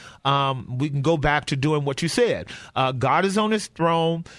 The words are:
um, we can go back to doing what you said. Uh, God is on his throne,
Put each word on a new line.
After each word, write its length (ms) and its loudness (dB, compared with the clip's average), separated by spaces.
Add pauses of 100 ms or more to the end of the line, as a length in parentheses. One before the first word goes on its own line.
(260)
um, 540 0
we 100 0
can 140 -2
go 140 2
back 280 0
to 100 -2
doing 300 0
what 160 -4
you 60 0
said. 420 0 (260)
Uh, 180 0
God 320 2
is 120 0
on 140 2
his 160 -2
throne, 560 0 (160)